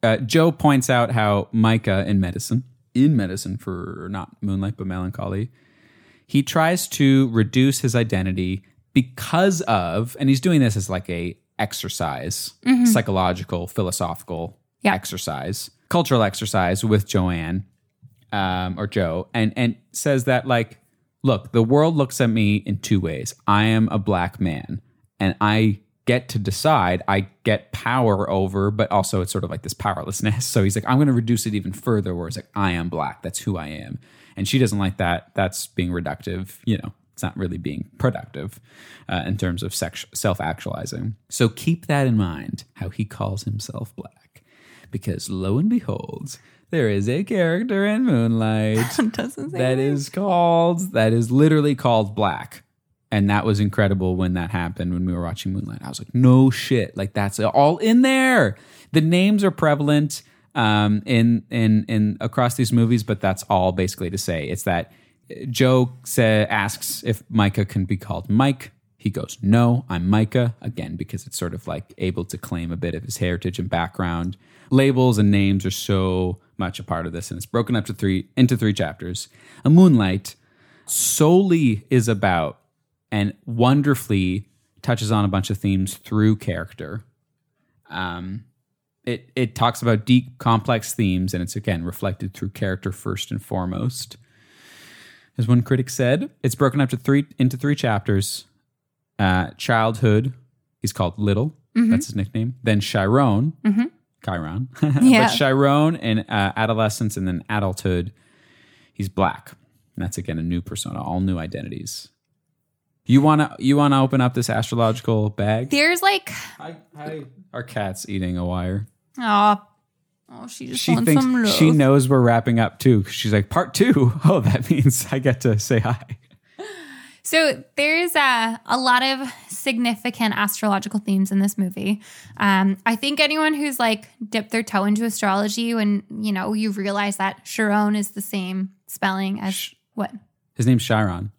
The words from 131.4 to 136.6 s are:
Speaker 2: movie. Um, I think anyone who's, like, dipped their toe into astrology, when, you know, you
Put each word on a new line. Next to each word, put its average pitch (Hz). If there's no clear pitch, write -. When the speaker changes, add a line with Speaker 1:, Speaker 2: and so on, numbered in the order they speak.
Speaker 2:
movie. 196
Um, 196
I 226
think 285
anyone 311
who's, 285
like, 220
dipped 214
their 233
toe 202
into 208
astrology, 208
when, 208
you 214
know, 196
you 214